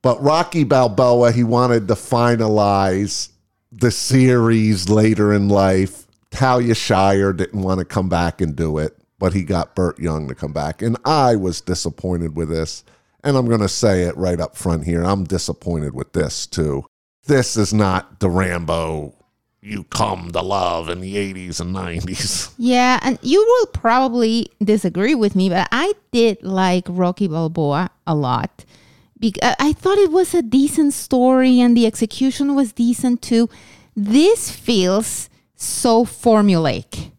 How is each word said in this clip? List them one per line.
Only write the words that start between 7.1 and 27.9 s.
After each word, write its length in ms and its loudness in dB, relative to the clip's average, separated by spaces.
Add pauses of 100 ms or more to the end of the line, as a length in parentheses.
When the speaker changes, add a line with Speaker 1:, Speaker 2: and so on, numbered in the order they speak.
Speaker 1:
didn't 300 -4
want 180 -2
to 40 -4
come 240 -4
back 320 -2
and 140 -2
do 240 -4
it, 180 -6 (220)
but 140 0
he 100 -2
got 320 -4
Burt 240 -2
Young 300 -6
to 80 -10
come 160 -10
back. 300 -6
And 220 -2
I 300 2
was 260 -4
disappointed 760 -6
with 120 -6
this. 360 -6 (400)
And 120 0
I'm 120 0
gonna 200 0
say 340 0
it 140 -4
right 220 -2
up 180 -8
front 280 -4
here. 180 -2
I'm 220 -2
disappointed 680 -6
with 200 -12
this, 340 -4
too. 400 -4 (400)
This 300 0
is 180 -2
not 460 -2
the 100 0
Rambo 840 -4 (480)
you 240 -10
come 460 -4
to 100 -4
love 480 -2
in 120 -8
the 160 -10
eighties 420 -8
and 140 -8
nineties. 840 -8
Speaker 2:
Yeah, 440 0
and 180 -4
you 240 2
will 220 2
probably 840 0 (100)
disagree 540 0
with 180 0
me, 140 2
but 240 0
I 220 0 (180)
did 320 2
like 440 0
Rocky 380 -2
Balboa 640 -2 (160)